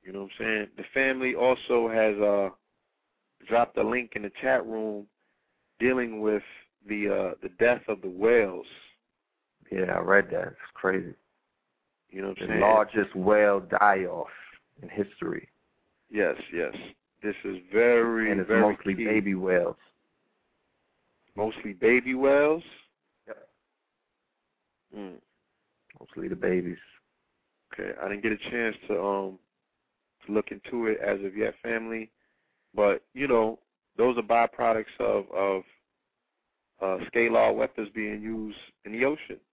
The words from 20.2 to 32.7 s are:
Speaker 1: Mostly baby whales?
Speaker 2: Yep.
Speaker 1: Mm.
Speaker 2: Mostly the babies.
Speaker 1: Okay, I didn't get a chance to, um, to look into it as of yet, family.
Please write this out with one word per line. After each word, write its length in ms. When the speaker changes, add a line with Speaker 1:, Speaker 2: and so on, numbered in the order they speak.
Speaker 1:
Mostly 380
baby 420
whales? 480
Speaker 2:
Yep. 220
Speaker 1:
Mm. 260
Speaker 2:
Mostly 280
the 80
babies. 400
Speaker 1:
Okay, 200
I 60
didn't 140
get 100
a 180
chance 260
to, 140
um, 360
to 60
look 180
into 360
it 140
as 240
of 100
yet, 280
family. 480